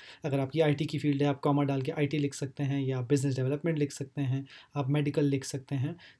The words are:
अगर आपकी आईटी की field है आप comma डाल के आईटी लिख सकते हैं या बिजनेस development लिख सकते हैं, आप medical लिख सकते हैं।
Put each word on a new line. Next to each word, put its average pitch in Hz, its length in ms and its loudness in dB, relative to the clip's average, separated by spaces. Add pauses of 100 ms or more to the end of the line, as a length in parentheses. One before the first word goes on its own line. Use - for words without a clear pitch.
(260)
अगर 139 140 0
आपकी 135 200 -2
आईटी 151 260 4
की 151 140 -2
field 139 240 2
है 143 40 4
आप 139 120 0
comma 143 240 4
डाल 139 180 0
के 131 100 -4
आईटी 151 260 0
लिख 143 160 0
सकते 139 300 -6
हैं 139 180 0
या 131 200 -2
बिजनेस 135 340 2
development 147 420 0
लिख 147 140 0
सकते 143 300 -8
हैं, 135 240 -2 (300)
आप 135 140 -2
medical 147 340 2
लिख 139 220 2
सकते 139 300 -6
हैं। 147 200 -2 (240)